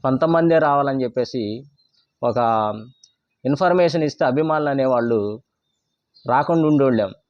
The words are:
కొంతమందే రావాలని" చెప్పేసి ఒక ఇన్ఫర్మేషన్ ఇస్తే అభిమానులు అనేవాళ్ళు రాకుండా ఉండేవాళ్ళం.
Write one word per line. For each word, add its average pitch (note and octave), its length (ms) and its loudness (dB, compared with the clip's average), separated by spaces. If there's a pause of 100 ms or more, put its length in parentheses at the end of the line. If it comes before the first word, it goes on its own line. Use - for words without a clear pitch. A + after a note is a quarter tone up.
కొంతమందే E3 560 2
రావాలని" C#3+ 440 0
చెప్పేసి A#2+ 600 -6 (600)
ఒక A#2 140 -2 (1080)
ఇన్ఫర్మేషన్ E3+ 580 2
ఇస్తే D3+ 220 -2
అభిమానులు D3+ 440 0
అనేవాళ్ళు A#2 680 0 (920)
రాకుండా D3+ 380 2
ఉండేవాళ్ళం. C3 440 2 (180)